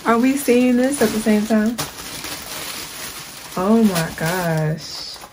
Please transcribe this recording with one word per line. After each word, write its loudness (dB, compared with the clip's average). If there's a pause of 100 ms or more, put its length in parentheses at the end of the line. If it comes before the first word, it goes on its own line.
Are 4
we 4
seeing 4
this 2
at 4
the -2
same 2
time? 2 (1800)
Oh 4
my 2
gosh. -2 (160)